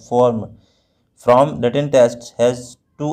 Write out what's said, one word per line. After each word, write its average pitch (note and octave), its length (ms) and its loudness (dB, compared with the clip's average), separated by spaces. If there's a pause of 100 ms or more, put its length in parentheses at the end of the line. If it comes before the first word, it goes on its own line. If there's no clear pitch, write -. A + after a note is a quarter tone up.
form A#2+ 340 0 (840)
from B2+ 360 4
written C#3 340 -4
test A#2+ 460 0
has B2 240 -2 (380)
to D3 120 -6